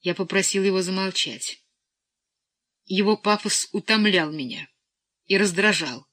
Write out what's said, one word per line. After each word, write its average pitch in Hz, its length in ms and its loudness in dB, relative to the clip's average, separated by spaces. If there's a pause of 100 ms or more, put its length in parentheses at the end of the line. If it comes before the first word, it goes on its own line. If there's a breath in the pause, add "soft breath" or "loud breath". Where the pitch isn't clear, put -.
(140)
попросил 190 500 0
его 190 180 2
замолчать. 180 800 -4 (1200)
Его 202 320 2
пафос - 560 0
утомлял 208 600 2
меня 131 360 -8 (580)
и 196 100 2
раздражал. 170 760 0